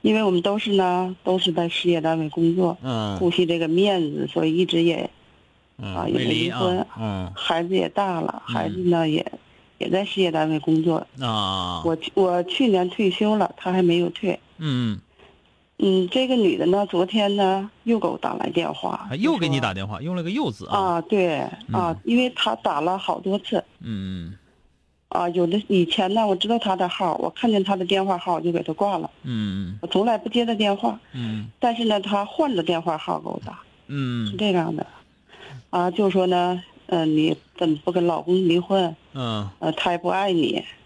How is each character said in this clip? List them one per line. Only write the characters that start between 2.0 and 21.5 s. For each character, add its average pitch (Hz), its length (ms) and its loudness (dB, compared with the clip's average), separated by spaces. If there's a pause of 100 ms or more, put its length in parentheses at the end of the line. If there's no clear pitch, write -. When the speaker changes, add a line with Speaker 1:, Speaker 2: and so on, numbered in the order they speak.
Speaker 1:
单 160 180 0
位 156 100 -2
工 165 280 2
作， 180 260 0
Speaker 2:
嗯。 113 380 -2
Speaker 1:
顾 180 100 2
惜 180 160 2
这 170 100 0
个 165 120 -2
面 185 320 2
子， 147 260 -2
所 160 180 -2
以 160 120 2
一 180 100 2
直 170 160 2
也， 170 260 2 (680)
Speaker 2:
嗯， 98 160 -8
Speaker 1:
啊， 85 140 -4
也 117 60 0
没 - 100 0
离 117 260 0
婚。 - 200 -2
Speaker 2:
没 180 40 0
离 185 60 -2
啊， - 60 -4 (120)
嗯。 95 380 -4
Speaker 1:
孩 165 260 -2
子 175 140 -4
也 175 120 0
大 185 320 -2
了， - 280 -4
Speaker 2:
嗯。 - 40 -6
Speaker 1:
孩 165 160 -2
子 175 100 -6
呢， 170 300 2
也， 151 160 0 (540)
也 - 100 -4
在 190 160 0
事 202 160 -4
业 185 80 4
单 156 220 0
位 156 80 0
工 160 240 2
作。 160 240 0 (140)
Speaker 2:
啊。 95 640 -2
Speaker 1:
我 165 100 2
去， - 200 -8
我 180 280 2
去 185 240 0
年 185 240 4
退 202 220 2
休 214 240 2
了， 196 200 0
他 - 140 -4
还 185 100 2
没 170 180 6
有 170 120 0
退。 - 300 -4 (180)
Speaker 2:
嗯。 123 400 -2 (800)
Speaker 1:
嗯， 190 300 4
这 262 180 0
个 254 80 2
女 190 240 4
的 147 80 0
呢， 196 200 2
昨 185 200 0
天 202 300 0
呢， 196 340 2 (140)
又 226 160 2
给 175 80 0
我 - 100 -4
打 - 160 -4
来 - 160 -4
电 - 240 -2
话， - 340 -6
Speaker 2:
啊， 110 60 -6
又 262 220 2
给 165 120 0
你 139 120 2
打 110 120 -2
电 95 140 -6
话， 104 120 -8
Speaker 1:
就 - 20 -8
说 135 60 -8
Speaker 2:
用 180 100 -4
了 180 80 -4
个 87 80 -4
又 247 180 -2
字 98 160 -10
啊。 - 100 -2
Speaker 1:
啊， 185 260 0
对， 165 460 0 (200)